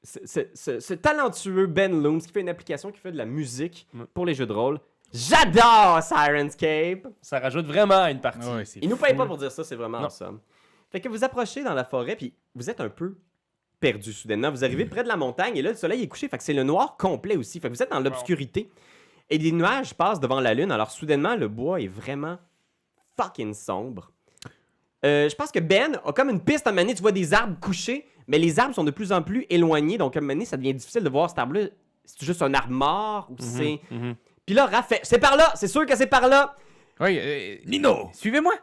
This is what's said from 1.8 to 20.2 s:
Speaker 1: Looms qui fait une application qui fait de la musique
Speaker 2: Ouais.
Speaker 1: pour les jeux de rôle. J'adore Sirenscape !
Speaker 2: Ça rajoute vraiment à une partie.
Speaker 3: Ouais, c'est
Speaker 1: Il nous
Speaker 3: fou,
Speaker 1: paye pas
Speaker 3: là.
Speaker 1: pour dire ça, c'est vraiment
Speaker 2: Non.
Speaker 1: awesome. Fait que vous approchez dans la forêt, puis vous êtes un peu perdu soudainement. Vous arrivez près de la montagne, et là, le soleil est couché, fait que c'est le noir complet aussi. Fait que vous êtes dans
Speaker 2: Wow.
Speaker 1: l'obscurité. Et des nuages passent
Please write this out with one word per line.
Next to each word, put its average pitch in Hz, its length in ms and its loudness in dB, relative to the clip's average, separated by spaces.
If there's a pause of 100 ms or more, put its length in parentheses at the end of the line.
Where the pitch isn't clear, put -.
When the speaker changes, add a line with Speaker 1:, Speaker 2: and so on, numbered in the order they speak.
Speaker 1:
Looms 151 200 2
qui 165 100 -18
fait 208 80 -4
une 185 80 -6
application - 460 -10
qui - 80 -20
fait 185 100 -14
de 165 60 -10
la 120 80 -6
musique 139 680 -8
Speaker 2:
Ouais. 117 200 -14
Speaker 1:
pour 180 120 -4
les 170 100 -2
jeux 131 100 -2
de 107 80 -4
rôle. 131 260 0 (340)
J'adore 208 880 6
Sirenscape ! 156 1040 0 (140)
Speaker 2:
Ça - 180 -6
rajoute 131 260 -4
vraiment 190 380 6
à 165 80 2
une 131 100 -6
partie. 120 260 -4
Speaker 3:
Ouais, 117 160 -6
c'est - 180 -16
Speaker 1:
Il 147 60 -2
nous 220 80 0
Speaker 3:
fou, 269 80 -4
Speaker 1:
paye 269 120 4
pas 262 80 0
Speaker 3:
là. 240 40 -2
Speaker 1:
pour 185 100 -6
dire 139 140 -6
ça, 160 140 -10
c'est 135 100 -12
vraiment 113 240 -6
Speaker 2:
Non. 117 60 -6
Speaker 1:
awesome. 101 340 -10 (500)
Fait 185 120 -8
que 262 80 -10
vous 220 160 -4
approchez 254 400 -6
dans 214 80 -4
la 131 100 -2
forêt, 127 320 -6
puis 131 180 -12 (220)
vous 123 140 -10
êtes - 100 -10
un 123 80 -6
peu 180 300 -10 (640)
perdu 107 320 -2
soudainement. 110 360 -4
Vous 131 140 -6
arrivez 135 220 -2
près 202 180 -6
de 240 60 -6
la 214 80 -2
montagne, 175 400 -4
et 131 40 -4
là, 175 100 -2
le 233 40 -4
soleil 226 280 -4
est 170 40 -6
couché, - 220 -10
fait - 80 -8
que - 80 -12
c'est 156 80 -2
le 139 100 0
noir 165 320 0
complet 190 400 -2
aussi. 151 240 -6
Fait - 100 -8
que 120 40 -10
vous 120 100 -4
êtes - 80 -6
dans - 60 -2
Speaker 2:
Wow. 135 80 -2
Speaker 1:
l'obscurité. 135 640 -4 (600)
Et 156 80 0
des 160 140 0
nuages 196 420 0
passent 185 280 0